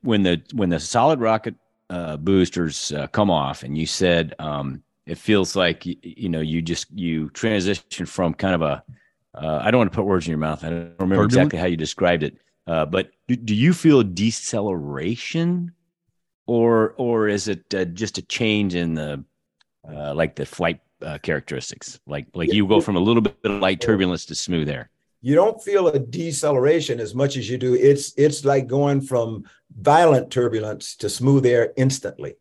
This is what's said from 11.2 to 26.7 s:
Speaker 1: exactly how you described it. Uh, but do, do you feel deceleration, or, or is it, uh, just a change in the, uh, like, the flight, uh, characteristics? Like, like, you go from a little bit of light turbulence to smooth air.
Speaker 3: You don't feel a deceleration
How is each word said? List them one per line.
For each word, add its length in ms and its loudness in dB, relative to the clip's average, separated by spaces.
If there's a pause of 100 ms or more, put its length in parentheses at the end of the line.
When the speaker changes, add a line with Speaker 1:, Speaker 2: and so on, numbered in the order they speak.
Speaker 1:
exactly 260 4
how 80 -2
you 100 0
described 460 0
it. 160 -8 (280)
Uh, 200 0
but 240 -4 (180)
do, 80 0
do 180 -2
you 200 4
feel 280 6
deceleration, 1700 -4 (760)
or, 500 4
or 320 0
is 200 -2
it, 260 -6
uh, 120 0
just 320 -6
a 40 -10
change 520 0
in 200 -2
the, 280 -6 (680)
uh, 260 -8
like, 220 -2
the 100 -6
flight, 340 -4 (220)
uh, 160 -10
characteristics? 880 -8
Like, 280 -10
like, 180 -2
you 140 4
go 140 6
from 160 -2
a 40 2
little 220 4
bit 220 -2
of 160 -2
light 200 0
turbulence 460 0
to 80 -12
smooth 340 -2
air. 220 -10 (300)
Speaker 3:
You 140 -2
don't 280 2
feel 260 2
a 100 0
deceleration 1000 0